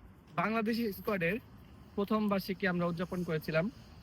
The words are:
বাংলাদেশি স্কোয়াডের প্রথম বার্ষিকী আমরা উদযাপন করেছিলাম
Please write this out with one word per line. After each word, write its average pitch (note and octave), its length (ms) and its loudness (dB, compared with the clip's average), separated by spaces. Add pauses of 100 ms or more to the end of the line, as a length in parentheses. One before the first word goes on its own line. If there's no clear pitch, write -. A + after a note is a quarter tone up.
(360)
বাংলাদেশি A3 580 0
স্কোয়াডের F#3+ 460 0 (560)
প্রথম G#3+ 340 2
বার্ষিকী G3 380 0
আমরা F3 180 2
উদযাপন F3 380 0
করেছিলাম E3 480 2 (320)